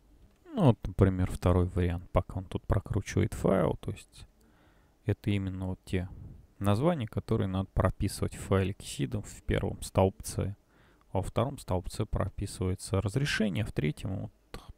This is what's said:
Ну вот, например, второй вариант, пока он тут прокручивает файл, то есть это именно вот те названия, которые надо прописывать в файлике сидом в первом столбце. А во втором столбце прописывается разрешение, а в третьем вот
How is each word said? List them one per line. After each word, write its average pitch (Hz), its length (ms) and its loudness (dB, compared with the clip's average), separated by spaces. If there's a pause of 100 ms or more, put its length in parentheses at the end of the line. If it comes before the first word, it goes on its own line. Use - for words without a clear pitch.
(540)
Ну 208 120 6
вот, 113 200 6
например, 95 440 4
второй 90 360 4
вариант, 90 440 -2
пока - 280 0
он 92 60 -8
тут - 220 -8
прокручивает - 680 0
файл, - 460 2
то - 100 -8
есть - 360 -14 (800)
это - 260 -2
именно 95 360 -2
вот 92 180 -6
те 92 240 -2 (520)
названия, 113 460 2
которые 107 420 0
надо 95 260 0
прописывать - 640 0
в - 40 -12
файлике 95 460 0
сидом 117 360 -4
в - 200 -16
первом 98 400 -2
столбце. - 760 0 (540)
А 98 80 -2
во 92 40 2
втором 123 360 -2
столбце - 460 -2
прописывается 95 960 -2
разрешение, 135 640 0
а - 20 -6
в - 60 -8
третьем 151 440 -2
вот - 480 -12 (140)